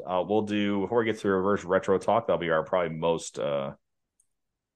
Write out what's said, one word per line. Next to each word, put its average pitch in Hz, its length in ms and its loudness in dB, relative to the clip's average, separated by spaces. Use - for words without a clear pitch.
Uh, 90 180 0
we'll 104 200 2
do, 104 380 0
before 113 180 0
we 113 60 2
get 107 120 -2
to - 60 -8
the 101 100 2
reverse 95 300 2
retro 92 340 2
talk, 104 300 0
that'll 87 100 2
be 82 140 -2
our 80 100 4
probably 85 340 -2
most, 82 440 -2
uh, 69 320 -2